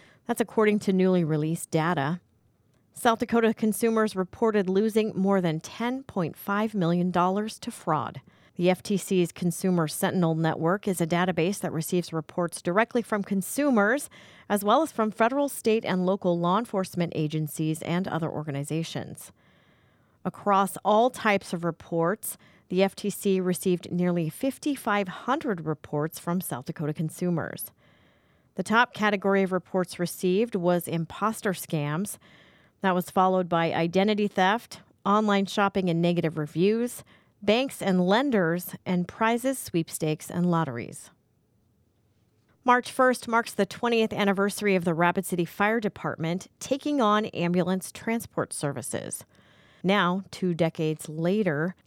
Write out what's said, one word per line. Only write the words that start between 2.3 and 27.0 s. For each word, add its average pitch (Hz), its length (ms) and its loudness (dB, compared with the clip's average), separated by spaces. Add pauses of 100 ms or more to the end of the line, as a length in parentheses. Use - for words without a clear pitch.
South 226 260 2
Dakota 226 360 2
consumers 220 600 0
reported 196 540 0
losing 214 480 2
more 196 240 4
than 160 180 0
ten 247 460 -6
point 170 320 -4
five 214 400 -2
million 175 340 2
dollars 190 480 0
to - 140 -10
fraud. 143 480 -4 (340)
The 175 160 2
F 180 140 0
T 202 140 0
C's 180 340 0
Consumer 175 560 0
Sentinel 165 480 0
Network 165 500 0
is 185 140 0
a 165 80 0
database 175 500 0
that 165 140 -6
receives 170 400 -2
reports 165 500 -6
directly 220 400 0
from 208 220 -4
consumers, 226 840 0 (400)
as 202 140 0
well 220 180 4
as 320 120 -2
from 220 180 0
federal, 269 380 2
state, - 360 0
and 180 220 0
local 180 320 2
law 175 220 2
enforcement 185 560 -4
agencies 156 680 -2
and 175 240 -2
other 165 240 -4
organizations. 151 1040 -8 (920)
Across 196 600 0
all 220 260 4
types 202 420 0
of 170 120 -4
reports, 170 760 -4 (320)
the 185 120 2
F 196 120 2
T 208 160 -4
C 190 300 0
received 180 520 0
nearly 175 380 0
fifty-five 254 760 -2
hundred 202 600 -4
reports 156 520 -4
from 180 220 -2
South 127 240 -8
Dakota 151 300 -6
consumers. 165 800 -4 (840)